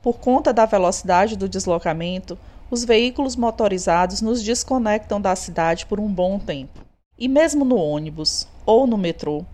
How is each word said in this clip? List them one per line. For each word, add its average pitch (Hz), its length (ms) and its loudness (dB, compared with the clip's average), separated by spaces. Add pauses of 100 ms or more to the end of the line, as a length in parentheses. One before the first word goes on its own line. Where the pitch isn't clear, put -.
Por 240 180 0
conta 254 340 2
da 220 120 6
velocidade 196 720 2
do 196 120 -4
deslocamento, 180 880 -4 (320)
os 240 140 -4
veículos 247 500 2
motorizados 190 840 0
nos 220 240 -2
desconectam 214 760 -2
da 190 140 0
cidade 165 520 -2
por 202 120 -4
um 208 140 -2
bom 185 260 0
tempo. 139 460 -10 (340)
E 240 80 -4
mesmo 294 380 2
no 254 120 2
ônibus 156 720 -4 (180)
ou 233 220 6
no 226 100 2
metrô 165 580 -2